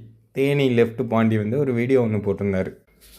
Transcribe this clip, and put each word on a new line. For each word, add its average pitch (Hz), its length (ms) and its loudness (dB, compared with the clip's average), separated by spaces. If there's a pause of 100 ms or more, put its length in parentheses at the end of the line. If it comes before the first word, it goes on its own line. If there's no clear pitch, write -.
(300)
தேனி 139 380 0
லெஃப்ட் 117 380 0
பாண்டி 113 300 2
வந்து 107 200 -2
ஒரு 139 160 -2
வீடியோ 123 280 2
ஒண்ணு - 20 2
போட்டிருந்தாரு. 101 680 -2 (460)